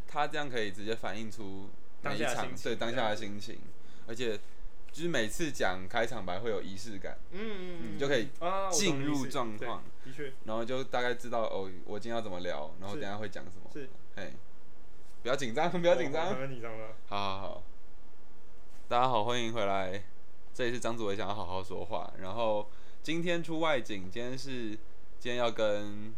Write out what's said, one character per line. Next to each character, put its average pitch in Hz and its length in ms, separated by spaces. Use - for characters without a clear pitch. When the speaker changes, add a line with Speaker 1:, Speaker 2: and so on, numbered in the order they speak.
Speaker 1:
他 151 220
这 151 100
样 147 100
可 123 120
以 104 100
直 101 140
接 113 100
反 107 240
映 110 120
出 98 380
每 139 140
一 - 60
场， 135 140
Speaker 2:
当 - 0
下 117 40
的 95 60
心 98 100
情， - 80
Speaker 1:
对， 117 120
当 120 180
下 120 160
的 107 60
心 101 240
情。 - 60
Speaker 2:
这 107 60
样 85 100
子。 - 60
Speaker 1:
而 113 80
且， 113 260
就 151 100
是 175 60
每 120 200
次 151 220
讲 92 380
开 120 180
场 110 180
白 90 140
会 117 120
有 98 120
仪 95 140
式 101 220
感。 80 200
Speaker 2:
嗯， 185 80
嗯， 214 180
嗯， 175 380
Speaker 1:
嗯， - 20
就 139 80
可 139 100
以 104 120
Speaker 2:
啊， 190 300
我 - 20
懂 - 20
你 170 40
意 - 20
思。 208 60
Speaker 1:
进 139 200
入 143 220
状 113 320
况。 113 240
Speaker 2:
对， 131 80
的 - 40
确。 139 160
Speaker 1:
然 110 120
后 117 80
就 131 200
大 131 180
概 123 120
知 117 140
道， 117 140
哦， 95 280
我 104 140
今 107 100
天 117 80
要 113 60
怎 104 80
么 90 100
聊， 80 400
然 98 80
后 101 60
等 - 80
一 101 40
下 101 120
会 107 100
讲 71 160
什 - 180
么。 - 100
Speaker 2:
是。 151 80
是。 127 100
Speaker 1:
嘿。 95 160
不 113 60
要 135 80
紧 117 180
张， 160 160
<laughs> 185 80
不 170 80
要 175 80
紧 143 160
张。 160 180
Speaker 2:
我， - 20
我 131 100
很 135 100
紧 120 120
张 113 160
的。 110 60
Speaker 1:
好， 101 80
好， 98 240
好。 - 220
大 120 140
家 131 60
好， 113 160
欢 120 160
迎 113 120
回 110 140
来。 98 360
这 127 140
里 120 60
是 120 80
张 117 180
祖 110 80
维 98 80
想 101 140
要 101 40
好 101 140
好 92 160
说 92 220
话。 92 340
然 95 160
后 110 340
今 165 180
天 170 180
出 160 200
外 156 200
景， 98 300
今 117 100
天 127 160
是， 127 340
今 123 100
天 120 60
要 120 120
跟， 104 680